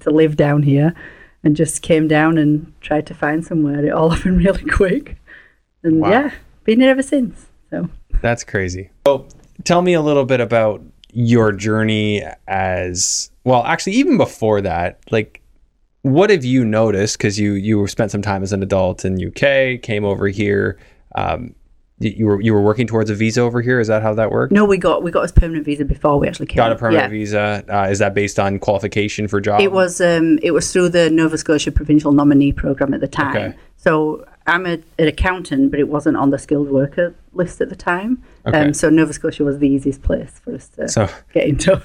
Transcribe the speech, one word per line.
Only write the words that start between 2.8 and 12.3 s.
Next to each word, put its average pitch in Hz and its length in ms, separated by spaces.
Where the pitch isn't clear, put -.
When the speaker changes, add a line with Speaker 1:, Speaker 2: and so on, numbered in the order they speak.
Speaker 1:
tried 151 280
to 170 60
find 156 300
somewhere. 147 400
It 147 60
all 165 200
<laughs> - 0
happened 180 280
really 185 260
quick. 214 540
And 160 180
Speaker 2:
Wow. 170 100
Speaker 1:
yeah, 269 200
been 226 180
here 262 100
ever 262 120
since. 262 440
So 170 200
Speaker 2:
That's 117 220
crazy. 92 440
So 135 200
tell 175 180
me 180 100
a 165 80
little 147 240
bit 123 160
about 110 400
your 117 400
journey 107 720